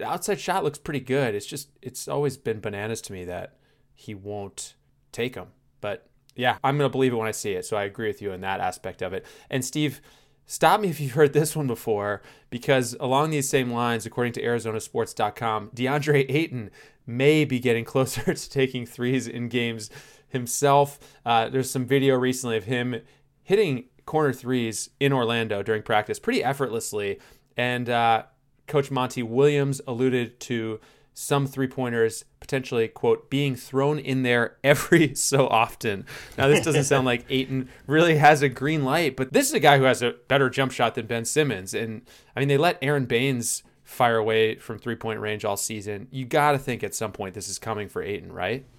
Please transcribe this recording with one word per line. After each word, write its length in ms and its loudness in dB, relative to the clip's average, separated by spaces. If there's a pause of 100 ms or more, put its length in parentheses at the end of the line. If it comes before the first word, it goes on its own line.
outside 380 -4
shot 240 -4
looks 160 -4
pretty 220 -6
good. 340 0
It's 120 -6
just, 220 -12 (140)
it's 240 -12
always 300 -2
been 240 -6
bananas 420 -6
to 100 -14
me 120 -10
that 320 -10 (360)
he 220 -16
won't 600 -10 (360)
take 260 -6
'em. 120 -12 (320)
But, 260 -8 (300)
yeah, 260 2
I'm 140 2
gonna 140 2
believe 220 2
it 40 -2
when 100 -2
I 60 -4
see 220 -4
it. 100 -4
So 120 -4
I 60 0
agree 240 -6
with 160 -6
you 80 -6
in 120 -10
that 180 -4
aspect 420 -8
of 100 -6
it. 140 -8 (240)
And, 140 -2
Steve, 360 -2 (460)
stop 340 2
me 100 0
if 100 -6
you've 140 -6
heard 180 6
this 240 0
one 100 -2
before, 560 -2 (280)
because 500 0
along 300 2
these 180 -2
same 240 0
lines, 340 -2
according 280 -2
to 100 -6
Arizona 340 -2
Sports 340 -4
dot 220 -2
com, 400 -4
DeAndre 540 2
Ayton 420 -4 (340)
may 400 4
be 140 0
getting 260 0
closer 500 -2
<laughs> 0 -
to 160 -12
taking 360 -2
threes 400 -2
in 220 -8
games 420 -4 (380)
himself. 720 2 (260)
Uh, 220 2
there's 220 -2
some 140 -2
video 300 4
recently 420 0
of 80 -4
him 360 -4 (420)
hitting 440 0 (200)
corner 260 2
threes 580 -4 (100)
in 120 2
Orlando 520 0
during 180 0
practice 380 0
pretty 240 0
effortlessly. 760 -4 (380)
And, 340 -2
uh, 340 2 (420)
Coach 240 0
Monty 320 -2
Williams 640 2
alluded 540 0
to 400 -4 (320)
some 340 -2
three-pointers 800 -2 (160)
potentially, 480 -2
quote, 400 0
"being 280 0
thrown 420 0
in 240 -2
there 420 2
every 500 6
<laughs> 20 -12
so 320 2
often." 580 0 (320)
Now, 100 4
this 160 4
doesn't 200 2
sound 200 2
like 240 0
Ayton 400 -2 (180)
really 300 4
has 240 8
a 80 4
green 340 -2
light, 340 0
but 180 -2
this 140 4
is 40 -6
a 80 0
guy 160 8
who 80 6
has 160 4
a 120 0 (160)
better 200 4
jump 240 -2
shot 220 0
than 100 -6
Ben 220 -4
Simmons. 480 -2
And, 340 -8 (260)
I 60 -4
mean, 80 2
they 80 4
let 240 2
Aaron 240 0
Baines 580 -2 (200)
fire 340 2
away 400 2
from 220 -12
three-point 420 -6
range 240 -4
all 140 -2
season. 520 -8
You 140 -8
gotta 340 2
think 240 -6
at 120 -6
some 180 -6
point 220 -8
this 140 -10
is 100 -10
coming 320 -6
for 120 -6
Ayton, 300 -8
right? 320 -4 (140)